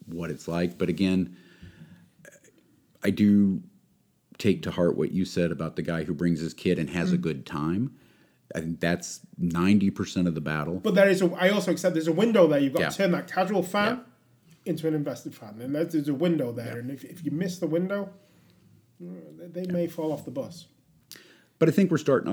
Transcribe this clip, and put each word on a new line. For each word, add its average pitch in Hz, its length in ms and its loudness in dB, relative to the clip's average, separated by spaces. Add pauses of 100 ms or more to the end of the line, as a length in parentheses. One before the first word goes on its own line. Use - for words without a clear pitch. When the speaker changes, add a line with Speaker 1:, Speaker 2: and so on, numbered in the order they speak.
Speaker 1:
what 85 240 -8
it's - 180 -10
like. 87 300 -2
But 90 100 2
again, 92 480 0 (1700)
I 104 80 2
do 101 500 4 (760)
take 87 260 2
to 90 80 -6
heart 87 260 2
what - 140 0
you 92 120 0
said 87 280 0
about 80 240 -6
the 90 60 -4
guy 82 220 -4
who 87 100 -4
brings 85 260 0
his 80 140 -6
kid 90 260 0
and 76 100 -4
has 90 240 0
a 80 40 2
Speaker 2:
Mm. - 40 -2
Speaker 1:
good 78 240 -4
time. 87 480 -2 (600)
I 82 60 -4
think 82 220 -6
that's - 400 -2 (160)
ninety 90 540 4
percent 90 360 -2
of 82 80 0
the 78 60 -4
battle. 78 420 -4
Speaker 2:
But 185 120 0
there 196 120 8
is 190 140 4
a, 175 140 2
I 185 140 4
also 190 220 0
accept 170 220 0
there's 160 140 -2
a 165 40 2
window 202 360 6
there. 147 120 4
You've 139 140 2
got - 80 0
Speaker 1:
Yeah. - 80 0
Speaker 2:
to - 80 -6
turn 190 140 2
that - 200 -2
casual 185 320 0
fan 208 340 0 (680)
Speaker 1:
Yeah. 185 60 -4
Speaker 2:
into 156 160 -2
an 156 80 0
invested 143 400 -6
fan. 107 260 -16
And 131 140 -6
there's, 165 180 -2
there's 151 160 0
a 143 60 0
window 143 360 0
there. 117 220 -8
Speaker 1:
Yeah. 120 60 -8
Speaker 2:
And 120 120 -8
if, 139 140 -12
if - 180 -16
you 143 80 -4
miss 180 280 -4
the 170 80 -2
window, 185 420 -2 (920)
they, 170 480 -16
they 175 200 -8
Speaker 1:
Yeah. 180 40 -4
Speaker 2:
may 175 160 2
fall 156 240 -4
off - 140 -6
the 135 60 -10
bus. 123 340 -8 (920)
Speaker 1:
But 160 100 6
I - 40 2
think 190 180 4
we're 160 80 2
starting 135 340 2